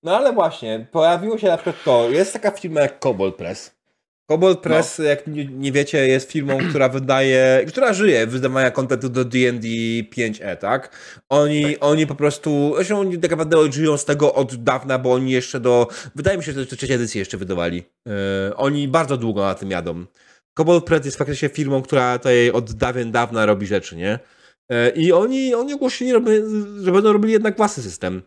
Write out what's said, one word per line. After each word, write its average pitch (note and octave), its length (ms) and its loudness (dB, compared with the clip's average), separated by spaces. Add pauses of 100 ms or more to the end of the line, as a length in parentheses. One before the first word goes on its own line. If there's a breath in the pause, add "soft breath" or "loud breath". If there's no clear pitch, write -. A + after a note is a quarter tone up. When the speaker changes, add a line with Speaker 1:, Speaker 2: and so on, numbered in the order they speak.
Speaker 1:
No E3+ 140 0
ale C4 160 2
właśnie, A#2+ 600 -2
pojawiło F3 460 2
się G#3+ 100 -2
na E3+ 80 2
przykład - 280 -6
to. A#2+ 260 4
Jest F3+ 220 2
taka G#3+ 180 -2
firma E3 300 -4
jak - 180 0
Kobold G2 380 -2
Press. - 460 -14 (480)
Kobold E3+ 280 4
Speaker 2:
No. - 40 -16
Speaker 1:
Press, D#3+ 360 0
jak D3 280 0
nie, D3 200 -6
nie C3+ 260 -6
wiecie, C#3+ 360 2
jest C3 240 0
firmą, C#3 300 -2
<clears throat> E3+ 80 -2
która C3+ 180 2
wydaje, C3 800 2
która B3 240 2
żyje F3 340 4
z A#2 60 -6
wydawania C3 380 0
kontentu B2+ 380 -2
do B2+ 160 -2
D B2 240 2
and A#2+ 120 -2
D A2+ 80 -8 (420)
pięć A2+ 320 -4
E, F#2 140 -6
tak? B2+ 340 -4 (380 loud breath)
Oni, D3 340 2
Speaker 2:
Tak. D3 100 0 (120)
Speaker 1:
oni D#3 220 4
po D3 80 -8
prostu, D3 640 0
zresztą F#3+ 240 -2
oni F#3 180 -2
tak E3 120 0
naprawdę D#3 420 2
żyją D3+ 240 0
z C#3+ 80 -4
tego D3 300 2
od C3 200 -2
dawna, C3 440 -2
bo B2+ 140 2
oni C3 180 0
jeszcze B2+ 300 -2
do, A#2+ 280 4 (260 loud breath)
wydaje F3+ 240 0
mi D#3 60 -8
się, D3+ 80 -8
że C3+ 140 -6
to B2+ 100 -14
trzeciej C3 200 -2
edycji A#2 220 -4
jeszcze G2 180 -6
wydawali. F2 460 -4 (680)
E, G#2 60 -10
oni C#3+ 320 -2
bardzo C#3+ 280 0
długo A2 260 -2
na G2 120 0
tym G2 160 -10
jadą. E2+ 340 -6 (500 soft breath)
Kobold E3 300 4
Press D#3 200 0
jest C#3 140 -8
faktycznie C#3+ 300 -4
firmą, C#3 340 -2
która B2 360 0
tutaj A#2+ 320 4
od A2 220 -4
dawien A#2+ 400 -4
dawna A2+ 340 0
robi G#2 200 2
rzeczy, F#2 300 -4
nie? G2+ 220 -4 (540 soft breath)
E, A#2+ 180 2
i E3 220 2
oni, B3+ 420 2
oni C4+ 200 -4
ogłosili, B3+ 380 -2
robi-, A3 300 4 (420)
że F3+ 80 2
będą G#3 200 4
robili G#3+ 200 2
jednak G#3+ 240 2
własny G#3 260 0
system. F#2 440 -8